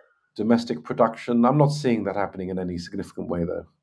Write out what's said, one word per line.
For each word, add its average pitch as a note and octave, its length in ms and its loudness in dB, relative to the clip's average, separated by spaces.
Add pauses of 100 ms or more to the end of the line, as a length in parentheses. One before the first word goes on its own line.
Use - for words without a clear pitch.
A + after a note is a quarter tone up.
(360)
domestic A#2 480 0
production. A#2+ 640 2
I'm C#3 120 4
not D3 140 6
seeing B2+ 340 0
that F#2+ 100 -4
happening F#2+ 340 -4
in F#2 100 -4
any F2+ 180 -4
significant F#2 500 -10
way, F2 160 -2
though. F2 220 -6 (180)